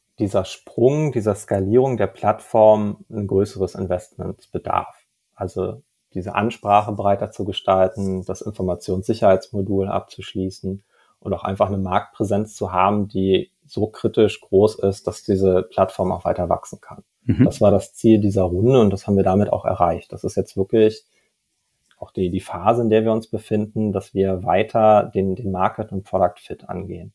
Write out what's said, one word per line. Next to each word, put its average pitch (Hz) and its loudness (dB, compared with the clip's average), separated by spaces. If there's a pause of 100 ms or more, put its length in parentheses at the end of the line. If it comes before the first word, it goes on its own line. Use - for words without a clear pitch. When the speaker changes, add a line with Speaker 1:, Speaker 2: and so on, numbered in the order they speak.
(200)
Speaker 1:
dieser 101 0
Sprung, 143 0
dieser 107 -2
Skalierung 110 0
der 98 0
Plattform 107 2
ein 107 -6
größeres 95 -2
Investment 92 -8
bedarf. - -6 (260)
Also 95 -8 (320)
diese 90 -10
Ansprache 104 0
breiter 101 -2
zu - -8
gestalten, 95 0
das 92 -10
Informationssicherheitsmodul 98 -2
abzuschließen 95 -8 (380)
und 101 -6
auch - -8
einfach 98 0
eine 98 -4
Marktpräsenz 101 -2
zu 92 -6
haben, 101 0
die 95 0 (140)
so 107 -4
kritisch - 0
groß 101 2
ist, 98 -2
dass - -8
diese 95 2
Plattform 92 -2
auch 90 -8
weiter 87 -2
wachsen - -4
kann. - -20 (220)
Speaker 2:
Mhm. 117 2
Speaker 1:
Das - 0
war 101 6
das 98 0
Ziel 110 4
dieser 101 0
Runde 107 2
und 104 6
das 98 -6
haben 101 2
wir 95 4
damit 95 2
auch - -2
erreicht. 87 -2
Das - -12
ist 95 -6
jetzt - -4
wirklich 107 2 (920)
auch - -16
die, 92 -2
die 95 -2
Phase, 107 0
in 113 0
der 110 4
wir 113 2
uns 113 -2
befinden, 107 -4
dass 95 -6
wir 95 -2
weiter 110 2
den, 95 -2
den 98 -6
Market 95 -4
und 95 -8
Product 92 -2
Fit - -16
angehen 92 -12